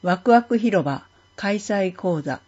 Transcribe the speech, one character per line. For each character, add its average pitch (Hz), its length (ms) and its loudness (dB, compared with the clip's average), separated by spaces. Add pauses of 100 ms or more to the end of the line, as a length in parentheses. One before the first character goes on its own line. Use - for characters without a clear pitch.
ワ 180 160 0
ク 233 140 2
ワ 233 100 8
ク 233 160 -2
広 208 260 0
場 139 220 -6 (300)
開 208 220 -4
催 196 380 -2
講 170 280 -2
座。 143 240 -6